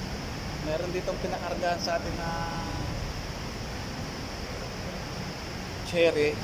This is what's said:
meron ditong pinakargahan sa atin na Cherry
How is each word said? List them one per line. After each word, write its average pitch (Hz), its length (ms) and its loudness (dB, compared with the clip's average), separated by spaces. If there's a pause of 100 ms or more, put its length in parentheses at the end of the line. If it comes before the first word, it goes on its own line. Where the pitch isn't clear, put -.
(680)
meron 175 240 2
ditong 185 240 0
pinakargahan 175 640 2
sa 170 160 2
atin 170 160 0
na 170 160 -2 (3500)
Cherry 156 540 6